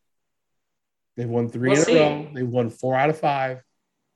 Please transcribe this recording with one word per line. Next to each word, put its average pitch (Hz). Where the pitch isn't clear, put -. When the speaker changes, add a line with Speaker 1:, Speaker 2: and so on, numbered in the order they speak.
Speaker 1:
They've 120
won 117
three 123
Speaker 2:
We'll 143
Speaker 1:
in 165
Speaker 2:
see. -
Speaker 1:
a 156
row. 151
They've 127
won 117
four 127
out 139
of 156
five. 135